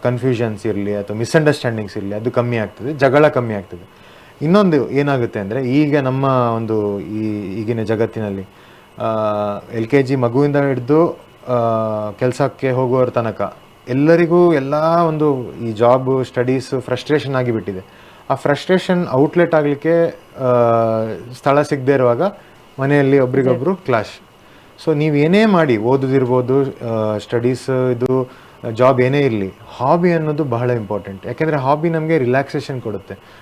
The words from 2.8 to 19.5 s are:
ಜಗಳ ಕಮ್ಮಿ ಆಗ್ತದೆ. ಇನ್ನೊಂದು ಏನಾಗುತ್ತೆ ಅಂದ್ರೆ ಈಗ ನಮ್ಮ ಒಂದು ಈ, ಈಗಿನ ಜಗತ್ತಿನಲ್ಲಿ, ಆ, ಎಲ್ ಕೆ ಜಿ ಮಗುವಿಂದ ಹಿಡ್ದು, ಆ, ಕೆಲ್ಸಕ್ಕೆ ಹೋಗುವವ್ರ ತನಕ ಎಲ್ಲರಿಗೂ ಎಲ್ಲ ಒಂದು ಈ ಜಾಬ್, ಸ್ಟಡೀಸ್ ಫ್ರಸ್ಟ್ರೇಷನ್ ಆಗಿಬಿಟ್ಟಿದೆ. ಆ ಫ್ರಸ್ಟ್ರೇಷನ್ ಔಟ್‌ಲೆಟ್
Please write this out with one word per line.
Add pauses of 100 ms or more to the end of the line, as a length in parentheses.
ಜಗಳ
ಕಮ್ಮಿ
ಆಗ್ತದೆ. (540)
ಇನ್ನೊಂದು
ಏನಾಗುತ್ತೆ
ಅಂದ್ರೆ
ಈಗ
ನಮ್ಮ (320)
ಒಂದು
ಈ, (100)
ಈಗಿನ
ಜಗತ್ತಿನಲ್ಲಿ, (560)
ಆ, (680)
ಎಲ್
ಕೆ
ಜಿ
ಮಗುವಿಂದ
ಹಿಡ್ದು, (360)
ಆ,
ಕೆಲ್ಸಕ್ಕೆ
ಹೋಗುವವ್ರ
ತನಕ (320)
ಎಲ್ಲರಿಗೂ
ಎಲ್ಲ (340)
ಒಂದು
ಈ
ಜಾಬ್,
ಸ್ಟಡೀಸ್
ಫ್ರಸ್ಟ್ರೇಷನ್
ಆಗಿಬಿಟ್ಟಿದೆ. (180)
ಆ
ಫ್ರಸ್ಟ್ರೇಷನ್
ಔಟ್‌ಲೆಟ್